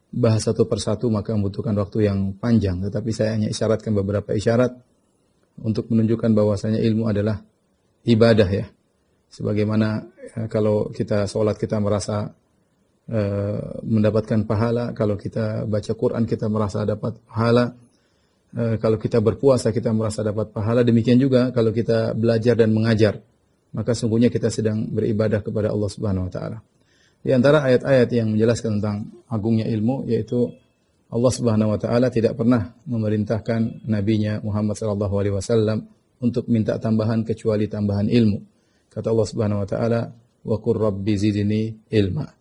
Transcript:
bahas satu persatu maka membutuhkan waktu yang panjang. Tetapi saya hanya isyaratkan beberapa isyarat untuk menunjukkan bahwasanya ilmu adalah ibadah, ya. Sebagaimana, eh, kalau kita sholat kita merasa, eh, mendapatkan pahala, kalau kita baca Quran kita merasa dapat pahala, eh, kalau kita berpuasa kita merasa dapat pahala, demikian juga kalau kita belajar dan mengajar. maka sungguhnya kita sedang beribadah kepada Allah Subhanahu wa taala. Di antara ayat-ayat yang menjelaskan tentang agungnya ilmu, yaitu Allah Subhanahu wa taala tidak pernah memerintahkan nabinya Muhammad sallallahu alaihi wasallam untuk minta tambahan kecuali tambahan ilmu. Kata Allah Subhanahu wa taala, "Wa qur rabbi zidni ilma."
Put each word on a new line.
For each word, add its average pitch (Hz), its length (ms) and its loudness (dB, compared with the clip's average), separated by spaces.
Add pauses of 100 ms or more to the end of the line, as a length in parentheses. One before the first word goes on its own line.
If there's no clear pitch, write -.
(140)
bahas 113 320 2
satu 113 240 0
persatu 107 400 -2
maka 107 240 -2
membutuhkan 104 400 -4
waktu 104 320 0
yang 98 320 -2
panjang. 98 400 2
Tetapi 101 320 -6
saya 110 240 -2
hanya 107 160 -2
isyaratkan 110 400 -2
beberapa 104 400 -2
isyarat 117 400 2 (880)
untuk 113 320 -4
menunjukkan 113 400 2
bahwasanya 107 480 2
ilmu 113 320 0
adalah 104 320 -2 (640)
ibadah, 110 400 6
ya. 98 200 -2 (680)
Sebagaimana, 107 720 -2 (320)
eh, 110 80 -4
kalau 107 480 0
kita 104 320 -2
sholat 107 320 -2
kita 110 240 -2
merasa, 104 480 -2 (800)
eh, 101 480 -2 (240)
mendapatkan 107 640 0
pahala, 117 480 -2
kalau 104 240 -2
kita 110 480 -6
baca 104 320 -4
Quran 123 240 0
kita 113 240 -2
merasa 107 400 -2
dapat 107 400 -4
pahala, 117 480 2 (800)
eh, 113 240 -2
kalau 110 160 2
kita 120 240 0
berpuasa 117 560 2
kita 113 160 -2
merasa 110 320 -2
dapat 107 320 -4
pahala, 117 320 0
demikian 120 320 4
juga 127 320 4
kalau 113 240 2
kita 113 400 0
belajar 113 400 2
dan 110 160 4
mengajar. 110 480 2 (560)
maka 117 180 -2
sungguhnya 113 380 2
kita 117 180 -2
sedang 110 380 -2
beribadah 110 560 0
kepada 107 320 -2
Allah 104 160 -2
Subhanahu 92 400 -4
wa - 20 -12
taala. 110 260 -8 (680)
Di 131 100 2
antara 139 320 4
ayat-ayat 127 480 4
yang 113 180 0
menjelaskan 110 460 0
tentang 104 320 -4 (160)
agungnya 110 400 -2
ilmu, 113 400 -2
yaitu 117 480 -2 (560)
Allah 120 240 2
Subhanahu 110 400 2
wa 107 60 0
taala 120 280 0
tidak 113 300 0
pernah 117 320 2 (160)
memerintahkan 113 1040 -2
nabinya 107 560 0
Muhammad 104 320 -2
sallallahu 104 400 -2
alaihi 101 160 0
wasallam 107 560 0 (320)
untuk 120 240 -2
minta 110 320 0
tambahan 110 480 0
kecuali 107 400 -2
tambahan 104 400 -2
ilmu. 110 320 2 (560)
Kata 107 160 -4
Allah 113 180 2
Subhanahu 104 380 -2
wa - 20 -8
taala, 117 320 -2 (460)
"Wa 110 160 -2
qur 110 160 0
rabbi 104 400 -2
zidni 107 560 0 (160)
ilma." 101 400 0 (100)